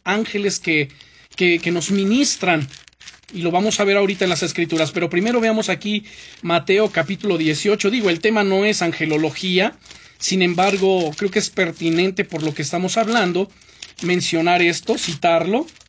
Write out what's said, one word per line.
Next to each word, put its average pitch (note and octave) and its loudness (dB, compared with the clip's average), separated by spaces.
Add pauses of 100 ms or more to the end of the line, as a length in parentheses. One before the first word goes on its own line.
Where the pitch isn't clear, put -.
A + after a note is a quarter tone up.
ángeles G3+ -2
que, D3+ 0 (440)
que, F3 2
que F3 -4
nos E3+ -2
ministran. G3 0 (640)
Y F3+ -10
lo E3+ 0
vamos F#3+ 0
a G#3 0
ver G3 2
ahorita G3 0
en F3+ 2
las E3 -2
Escrituras, E3 -2
pero E3+ -2
primero A3 0
veamos A3 0
aquí G#3 -4 (360)
Mateo F#3+ 2
capítulo F#3 -2
dieciocho. F3 0
Digo, A3 0
el E3+ 0
tema G#3+ 2
no G3 2
es G#3+ 0
angelología, E3 -2 (400)
sin F#3+ -2
embargo, F#3 2
creo G3+ -4
que G#3+ -4
es G3 -2
pertinente F3 -2
por D#3 -8
lo D3+ -4
que D#3 -6
estamos F3+ -4
hablando, G3+ 0 (520)
mencionar F3 0
esto, E3+ 0
citarlo. E3+ 0 (220)